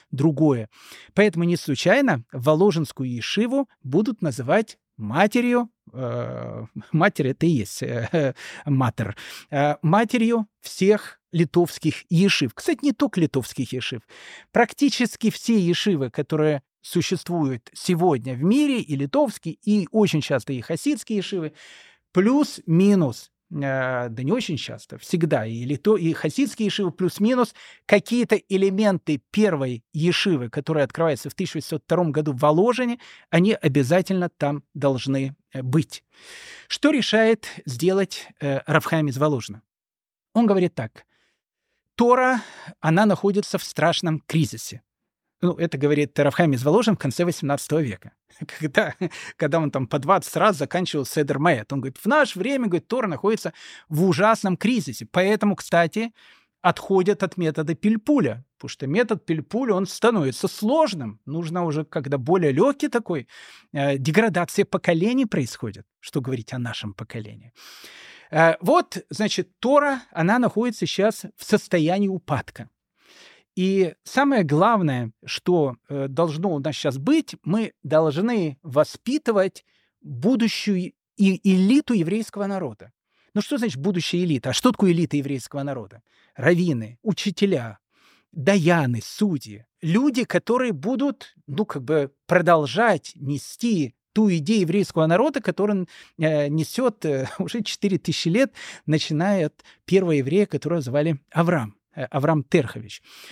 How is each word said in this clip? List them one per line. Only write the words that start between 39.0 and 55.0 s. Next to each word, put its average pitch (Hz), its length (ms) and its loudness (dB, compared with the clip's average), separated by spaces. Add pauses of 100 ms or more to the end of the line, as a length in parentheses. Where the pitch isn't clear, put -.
из 127 100 -4
Воложина? 135 440 -2 (680)
Он 233 140 4
говорит 190 280 2
так: - 300 -12 (960)
«Тора, 254 400 4 (400)
она 160 240 4
находится 202 540 0
в - 40 -4
страшном 156 580 -2
кризисе». - 600 -4 (600)
Ну, 175 100 2
это 165 240 -4
говорит 143 420 0
Рав 156 160 2
Хаим 160 200 2
из 123 100 -4
Воложин 202 320 4
в - 20 -10
конце 143 280 -2
восемнадцатого 147 540 -2
века, 117 320 -6 (280)
<laughs> - 180 -14
когда, 151 360 0 (420)
когда 156 220 0
он 151 120 0
там 131 160 -2
по 151 120 -2
двадцать 156 360 0
раз 185 220 2
заканчивал 147 480 -2
Седер 143 340 -2
Маэт. 139 360 0
Он 135 60 -2
говорит: 135 180 -10
«В - 80 -6
наше 269 320 2
время, 240 300 -2
говорит, 170 200 -2
Тора 233 180 -2
находится 196 460 -2 (380)
в 156 120 2
ужасном 190 540 2
кризисе». 190 560 -2